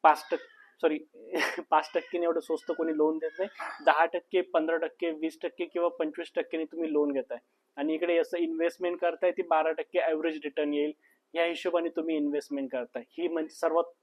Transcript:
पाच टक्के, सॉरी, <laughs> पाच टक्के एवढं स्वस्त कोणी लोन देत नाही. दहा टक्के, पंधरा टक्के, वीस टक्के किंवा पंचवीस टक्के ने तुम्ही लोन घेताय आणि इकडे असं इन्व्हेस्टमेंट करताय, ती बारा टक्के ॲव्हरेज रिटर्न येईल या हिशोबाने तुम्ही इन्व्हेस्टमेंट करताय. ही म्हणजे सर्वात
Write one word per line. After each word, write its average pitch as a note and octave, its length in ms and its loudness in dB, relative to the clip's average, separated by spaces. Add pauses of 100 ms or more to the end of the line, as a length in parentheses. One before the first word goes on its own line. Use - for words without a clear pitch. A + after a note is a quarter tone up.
पाच G3+ 280 6
टक्के, - 220 -4 (300)
सॉरी, D#3 160 4 (340)
<laughs> - 380 -2
पाच D#3 240 4
टक्के F3 240 -2
एवढं E3+ 220 2
स्वस्त D#3+ 320 -4
कोणी D#3+ 240 0
लोन D#3 220 2
देत D#3+ 200 -6
नाही. F#3 100 -2 (380)
दहा D#3 200 6
टक्के, F3+ 340 -2 (140)
पंधरा E3 220 2
टक्के, E3 360 -2
वीस D#3 300 -6
टक्के F3 240 -6
किंवा E3+ 220 -2 (100)
पंचवीस D#3+ 360 -4
टक्के E3 240 -2
ने D#3+ 60 -2
तुम्ही D#3+ 280 -6
लोन D3 200 2
घेताय B2+ 260 -4 (380)
आणि D3+ 180 -2
इकडे E3+ 240 0
असं E3 200 -2
इन्व्हेस्टमेंट E3+ 600 -2
करताय, F3 300 0
ती F3 120 -4
बारा D#3+ 300 2
टक्के E3 280 -2
ॲव्हरेज D#3 440 0
रिटर्न D3 300 -2
येईल D3 180 0 (420)
या E3 100 2
हिशोबाने E3+ 520 0
तुम्ही D#3+ 200 -2
इन्व्हेस्टमेंट C#3+ 560 -2
करताय. B2 380 -6
ही E3+ 180 -4
म्हणजे D#3+ 260 -4
सर्वात E3 380 0 (100)